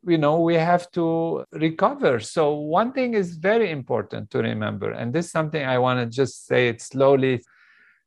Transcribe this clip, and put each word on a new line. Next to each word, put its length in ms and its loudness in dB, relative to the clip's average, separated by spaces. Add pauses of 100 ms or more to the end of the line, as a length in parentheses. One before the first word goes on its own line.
you 120 2
know, 240 2
we 140 2
have 360 2
to 600 -2
recover. 680 0
So 340 0
one 380 0
thing 220 -4
is 240 -2
very 340 2
important 600 -6
to 80 -2
remember, 520 -4
and 220 -6
this 120 -2
is 60 -16
something 320 -2
I 140 0
wanna 280 2
just 400 -4
say 220 2
it 140 -4
slowly, 600 2 (640)